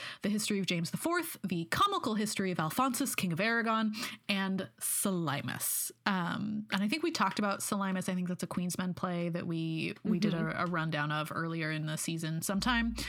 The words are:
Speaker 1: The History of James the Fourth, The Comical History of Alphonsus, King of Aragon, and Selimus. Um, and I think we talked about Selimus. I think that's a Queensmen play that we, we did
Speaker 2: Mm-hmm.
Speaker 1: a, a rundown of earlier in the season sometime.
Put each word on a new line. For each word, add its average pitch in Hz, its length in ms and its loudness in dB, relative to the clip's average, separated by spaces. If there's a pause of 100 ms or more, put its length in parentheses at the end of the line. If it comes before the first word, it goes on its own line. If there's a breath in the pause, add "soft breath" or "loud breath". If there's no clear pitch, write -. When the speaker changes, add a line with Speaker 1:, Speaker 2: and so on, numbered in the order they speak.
(220 loud breath)
Speaker 1:
The - 60 0
History 208 320 2
of 180 60 0
James 170 260 0
the - 40 -2
Fourth, 339 460 0
The 170 240 -2
Comical 302 480 2
History 202 380 0
of 175 80 0
Alphonsus, 254 560 2
King 180 160 0
of 156 80 0
Aragon, 220 540 2 (340 loud breath)
and 190 400 0 (120)
Selimus. - 1080 -2 (160)
Um, 208 680 0
and 196 120 2
I 214 40 2
think 311 140 0
we 339 80 2
talked - 300 2
about 202 200 2
Selimus. 190 480 0
I 185 60 0
think 180 140 -2
that's 180 160 -2
a - 40 -2
Queensmen 180 460 -2
play 175 360 0
that 170 160 -2
we, 160 480 -2 (100)
we 180 160 2
did 190 140 4
Speaker 2:
Mm-hmm. 160 260 0
Speaker 1:
a, 175 40 0
a - 20 0
rundown 160 440 0
of 151 240 -2
earlier 165 380 -2
in 156 140 -2
the 156 120 -2
season 165 440 -2
sometime. 233 520 2 (140 loud breath)